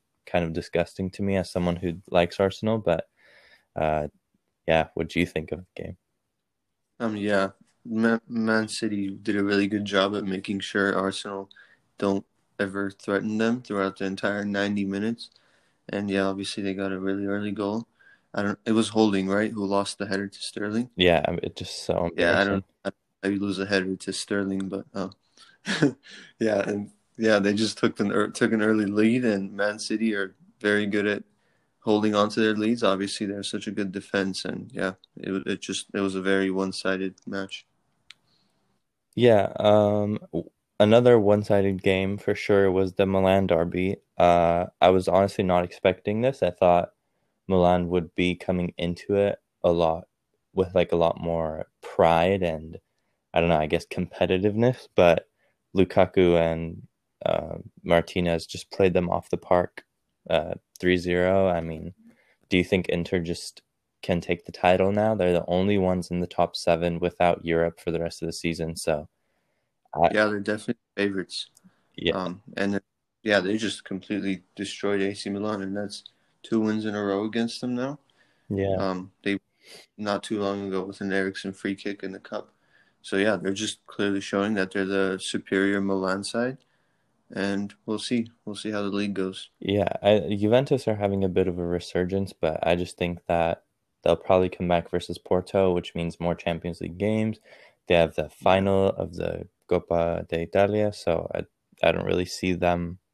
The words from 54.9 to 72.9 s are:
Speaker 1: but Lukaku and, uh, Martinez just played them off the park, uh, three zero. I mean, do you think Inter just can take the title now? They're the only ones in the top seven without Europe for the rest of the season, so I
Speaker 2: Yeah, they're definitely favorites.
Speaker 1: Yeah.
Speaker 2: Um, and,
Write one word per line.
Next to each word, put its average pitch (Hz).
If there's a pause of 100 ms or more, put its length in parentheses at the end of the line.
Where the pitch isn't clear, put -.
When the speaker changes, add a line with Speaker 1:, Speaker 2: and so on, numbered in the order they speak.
Speaker 1:
but 87 (460)
Lukaku 92
and, 82 (420)
uh, 78 (240)
Martinez 85
just -
played 92
them 87
off 87
the -
park, - (460)
uh, 82 (240)
three 90
zero. 90
I 85
mean, 82 (560)
do -
you 90
think 90
Inter 87
just 85 (400)
can 87
take -
the 82
title 92
now? 107
They're 90
the 85
only 92
ones 92
in 87
the 87
top -
seven 85
without 87
Europe 82
for 85
the 82
rest 85
of 82
the 82
season, 82
so 76 (840)
I 80
Speaker 2:
Yeah, 107
they're 104
definitely 107 (160)
favorites. 98 (440)
Speaker 1:
Yeah. 82
Speaker 2:
Um, 92 (140)
and, 101 (420)